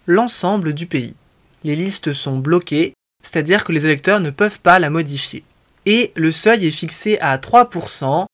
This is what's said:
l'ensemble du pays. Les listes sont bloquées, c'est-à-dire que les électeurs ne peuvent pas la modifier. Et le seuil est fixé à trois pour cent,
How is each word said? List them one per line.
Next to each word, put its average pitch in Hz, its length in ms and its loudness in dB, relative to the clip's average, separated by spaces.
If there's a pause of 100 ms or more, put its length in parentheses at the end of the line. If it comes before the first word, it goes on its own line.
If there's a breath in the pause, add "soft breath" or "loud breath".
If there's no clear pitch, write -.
l'ensemble 190 680 0
du 160 120 -8
pays. 127 300 -6 (480)
Les 147 120 -4
listes 170 380 -2
sont 139 240 -6
bloquées, 156 560 0 (300)
c'est-à-dire 170 400 0
que - 80 -6
les 156 160 0
électeurs 156 320 2
ne 165 100 -2
peuvent 208 300 -2
pas 180 180 6
la 156 140 0
modifier. 147 520 -4 (440)
Et 220 280 2
le 160 160 0
seuil 214 360 2
est 156 40 -2
fixé 202 480 -2
à 143 200 0
trois 240 320 4
pour - 180 -8
cent, 147 440 -2